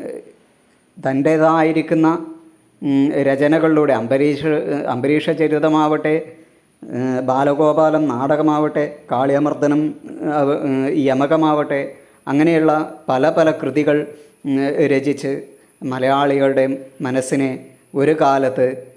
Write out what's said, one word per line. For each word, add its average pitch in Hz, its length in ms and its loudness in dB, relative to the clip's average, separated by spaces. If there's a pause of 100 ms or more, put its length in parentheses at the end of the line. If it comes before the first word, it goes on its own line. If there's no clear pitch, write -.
(1080)
തൻ്റേതായിരിക്കുന്ന, 160 1000 2 (800)
ഉം, 139 200 2 (200)
രചനകളിലൂടെ 151 720 2
അംബരീഷ-, 143 540 0 (400)
അംബരീഷ 143 320 0 (140)
ചരിതമാവട്ടെ, 156 760 2 (680)
ഏ, 123 180 -10 (300)
ബാലഗോപാലം 151 760 2 (100)
നാടകമാവട്ടെ, 151 720 0 (260)
കാളിയമർദ്ദനം, 143 680 0 (540)
ആ, 151 40 2 (280)
ഏ, 135 40 -2 (380)
യമകമാവട്ടെ, 147 720 0 (480)
അങ്ങനെയുള്ള 156 420 4 (380)
പല 135 300 2
പല 160 100 4 (100)
കൃതികൾ, 147 380 0 (500)
ഉം, 135 100 -2 (360)
രചിച്ച് 135 400 -2 (580)
മലയാളികളുടെ 135 760 2 (400)
മനസ്സിനെ 131 460 -2 (480)
ഒരു 151 140 2 (100)
കാലത്ത് 135 440 2 (280)